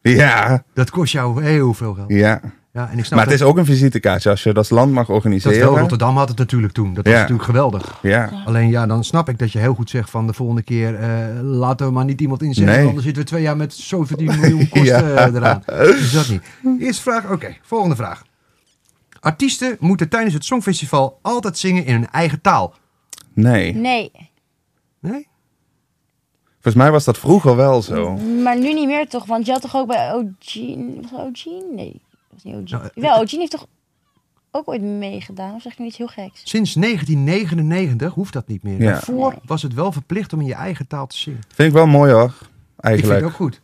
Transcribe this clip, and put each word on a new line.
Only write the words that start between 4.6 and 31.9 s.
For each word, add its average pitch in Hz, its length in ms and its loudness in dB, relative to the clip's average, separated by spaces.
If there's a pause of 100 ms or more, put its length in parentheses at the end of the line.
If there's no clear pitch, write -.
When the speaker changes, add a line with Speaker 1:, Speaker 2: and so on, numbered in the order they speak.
Speaker 1:
land 127 220 4
mag 123 180 0
organiseren. 104 480 2
Speaker 2:
Dat 127 100 6
wel, 139 100 4
Rotterdam 123 380 2
had 139 120 2
het 117 100 -6
natuurlijk 117 340 0
toen. 98 220 -4
Dat 95 100 -6
was 104 80 6
Speaker 1:
Ja. 117 80 6
Speaker 2:
natuurlijk 110 280 0
geweldig. 120 540 0
Speaker 1:
Ja. 98 80 0 (220)
Speaker 3:
Ja. 101 120 -12
Speaker 2:
Alleen 117 260 2
ja, 117 160 0
dan 113 180 -2
snap 165 240 -2
ik 123 100 -6
dat 117 140 -2
je 110 60 -4
heel 123 160 0
goed 113 160 -6
zegt 120 200 -6
van 113 160 -4
de 110 60 -4
volgende 117 300 -4
keer, 113 320 -4
eh, 113 480 -6
laten 131 440 -2
we 131 60 -2
maar 127 120 0
niet 139 160 -4
iemand 135 220 -2
inzetten, 113 320 2
Speaker 1:
Nee. 139 120 4
Speaker 2:
anders 131 180 0
zitten 147 180 -4
we - 60 -6
twee 165 140 -4
jaar 151 140 -2
met 151 180 -6
zoveel 160 420 -6 (100)
Speaker 1:
<laughs> 156 100 0
Speaker 2:
miljoen 156 320 4
kosten, 143 160 4
Speaker 1:
Ja. 127 420 4
Speaker 2:
eh, 120 80 2
eraan. 120 280 0 (340)
Is 131 160 0
dat 147 160 2
niet? 98 140 -2 (360)
Eerste 247 240 -6
vraag, 226 280 -4
oké, 104 320 -6
volgende 185 340 -2
vraag. 104 260 -10 (1000)
Artiesten 247 600 -2
moeten 170 280 2
tijdens 220 260 0
het 151 100 -4
Songfestival 156 800 -2
altijd 226 360 -4
zingen 180 260 0
in 127 100 -2
hun 117 160 -2
eigen 160 300 -2
taal. 127 340 0 (600)
Speaker 1:
Nee. 110 400 2
Speaker 3:
Nee. 233 360 -4 (920)
Speaker 2:
Nee? 262 280 -10 (1200)
Speaker 1:
Volgens 117 320 2
mij 151 80 6
was 151 120 2
dat 123 140 0
vroeger 143 380 4
wel 131 260 4
zo. 87 340 -4
Speaker 3:
Maar 240 420 -2
nu 269 160 0
niet 302 120 -2
meer 294 220 -2
toch, 240 180 -10
want 226 200 -4
je 254 60 -2
had 254 80 -2
toch 254 160 -10
ook 262 100 -2
bij 208 260 -2
O 240 100 -4 (160)
G, - 160 -18 (460)
was 233 100 -18
het 254 100 -14
O 269 120 -10
G? - 120 -18 (300)
Nee, - 260 -14 (320)